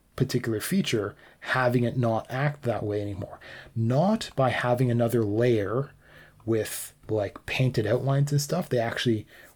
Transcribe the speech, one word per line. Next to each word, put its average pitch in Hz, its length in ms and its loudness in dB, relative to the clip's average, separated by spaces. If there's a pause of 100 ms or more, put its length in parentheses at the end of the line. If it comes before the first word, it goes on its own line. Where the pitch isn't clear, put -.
(160)
particular 120 440 -2
feature, 117 560 -2 (240)
having 123 440 2
it 117 120 -2
not 113 320 2
act 143 340 -2
that 110 200 -2
way 104 180 -2
anymore. 101 400 -8 (340)
Not 139 640 2
by 131 140 4
having 123 400 0
another 117 340 2
layer 110 680 2 (520)
with, - 480 -4 (160)
like, 104 380 -4
painted 123 400 0
outlines 135 460 0
and 143 80 2
stuff. 170 280 -4
They 123 100 0
actually 117 480 0 (300)